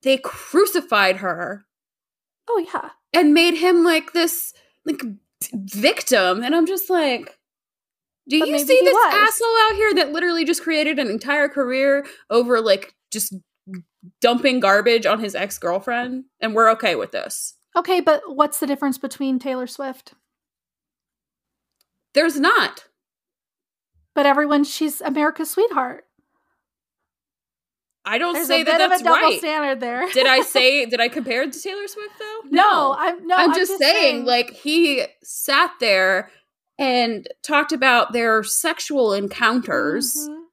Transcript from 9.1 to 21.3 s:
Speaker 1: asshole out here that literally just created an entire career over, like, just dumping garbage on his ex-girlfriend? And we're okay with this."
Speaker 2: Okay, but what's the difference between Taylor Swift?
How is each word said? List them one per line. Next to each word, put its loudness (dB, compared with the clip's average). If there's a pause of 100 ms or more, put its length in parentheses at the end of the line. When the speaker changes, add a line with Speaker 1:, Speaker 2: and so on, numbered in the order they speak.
Speaker 1:
asshole 2 (140)
out -2
here 2
that 0
literally -2
just -2
created -2
an -2
entire -2
career 0 (240)
over, 2
like, 0 (180)
just -6 (880)
dumping 2
garbage 2
on 0
his -8
ex-girlfriend? -6 (160)
And -4
we're 6
okay 0
with -6
this." -8 (220)
Speaker 2:
Okay, 0
but 2
what's 0
the -2
difference -2
between -4
Taylor -8
Swift? -12 (2000)